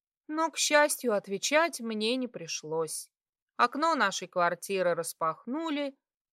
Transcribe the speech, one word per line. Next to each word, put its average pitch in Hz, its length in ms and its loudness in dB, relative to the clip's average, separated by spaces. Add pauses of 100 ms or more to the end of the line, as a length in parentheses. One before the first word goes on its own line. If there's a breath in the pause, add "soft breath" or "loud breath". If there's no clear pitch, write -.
(280)
Но, 320 220 0
к 320 60 -12
счастью, 294 580 2
отвечать 226 680 0
мне 226 360 -2
не 254 120 -4
пришлось. 160 840 -6 (460)
Окно 294 380 2
нашей 196 340 0
квартиры 175 680 2
распахнули, 277 1000 -4 (360)